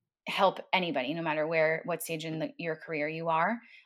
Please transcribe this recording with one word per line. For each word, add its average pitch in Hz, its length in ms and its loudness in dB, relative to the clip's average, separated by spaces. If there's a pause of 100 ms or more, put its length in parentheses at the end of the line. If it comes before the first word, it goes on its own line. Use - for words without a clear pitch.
(280)
help 190 320 4 (120)
anybody, 156 420 0
no 170 80 -4
matter 156 240 0
where, 160 380 2
what 170 180 -4
stage 160 220 -6
in 160 140 -4
the, 147 200 -4
your 160 180 -4
career 156 320 -4
you 165 200 -4
are. 170 300 2 (280)